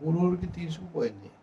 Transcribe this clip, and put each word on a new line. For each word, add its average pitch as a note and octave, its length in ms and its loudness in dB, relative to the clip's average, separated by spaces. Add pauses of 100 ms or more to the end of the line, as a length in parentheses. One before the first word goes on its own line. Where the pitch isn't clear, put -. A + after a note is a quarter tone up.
ఊరూరికి F3 420 4
తీసుకుపోయింది. D#3+ 840 -4 (140)